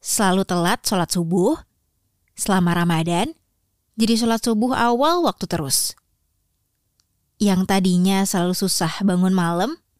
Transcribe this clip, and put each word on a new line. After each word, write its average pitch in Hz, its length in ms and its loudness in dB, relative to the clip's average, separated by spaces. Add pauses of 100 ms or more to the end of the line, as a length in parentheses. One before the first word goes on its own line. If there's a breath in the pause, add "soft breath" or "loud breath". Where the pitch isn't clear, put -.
selalu 190 400 0
telat 180 440 -2
sholat 180 280 -2
subuh, 175 400 0 (800)
selama 180 400 0
Ramadan, 175 560 0 (640)
jadi 226 240 0
sholat 226 240 0
subuh 233 320 0
awal 262 480 0
waktu 214 240 -2
terus. 156 480 -4 (1400)
Yang 190 320 0
tadinya 190 560 2
selalu 180 320 0
susah 185 480 -2
bangun 185 320 2
malam, 180 400 -2 (220)